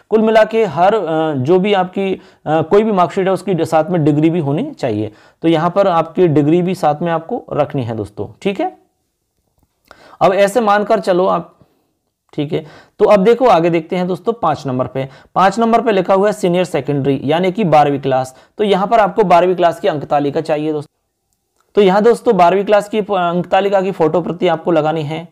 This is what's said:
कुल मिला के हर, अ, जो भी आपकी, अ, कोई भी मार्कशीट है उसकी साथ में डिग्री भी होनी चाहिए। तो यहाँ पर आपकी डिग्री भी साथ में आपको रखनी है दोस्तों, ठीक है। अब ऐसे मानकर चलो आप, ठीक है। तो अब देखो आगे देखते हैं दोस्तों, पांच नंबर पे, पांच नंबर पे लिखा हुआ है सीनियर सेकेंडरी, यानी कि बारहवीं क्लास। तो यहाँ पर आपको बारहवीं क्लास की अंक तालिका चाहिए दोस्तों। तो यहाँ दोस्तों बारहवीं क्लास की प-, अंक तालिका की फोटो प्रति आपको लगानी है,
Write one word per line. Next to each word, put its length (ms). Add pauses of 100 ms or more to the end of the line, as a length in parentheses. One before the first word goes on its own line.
कुल 120
मिला 240
के 200
हर, 300
अ, 400
जो 240
भी 160
आपकी, 380
अ, 500
कोई 200
भी 100
मार्कशीट 340
है 60
उसकी 320
साथ 200
में 200
डिग्री 260
भी 100
होनी 300
चाहिए। 420 (300)
तो 60
यहाँ 220
पर 180
आपकी 400
डिग्री 340
भी 120
साथ 280
में 100
आपको 400
रखनी 300
है 140
दोस्तों, 300 (160)
ठीक 180
है। 180 (1400)
अब 120
ऐसे 280
मानकर 400
चलो 260
आप, 300 (760)
ठीक 200
है। 120 (340)
तो 60
अब 160
देखो 260
आगे 240
देखते 260
हैं 120
दोस्तों, 240
पांच 340
नंबर 200
पे, 220 (260)
पांच 240
नंबर 220
पे 120
लिखा 220
हुआ 120
है 60
सीनियर 320
सेकेंडरी, 600
यानी 280
कि 120
बारहवीं 360
क्लास। 360 (220)
तो 60
यहाँ 220
पर 140
आपको 240
बारहवीं 300
क्लास 260
की 80
अंक 160
तालिका 360
चाहिए 320
दोस्तों। 260 (760)
तो 60
यहाँ 220
दोस्तों 340
बारहवीं 280
क्लास 240
की 120
प-, 120
अंक 340
तालिका 340
की 100
फोटो 300
प्रति 280
आपको 220
लगानी 320
है, 300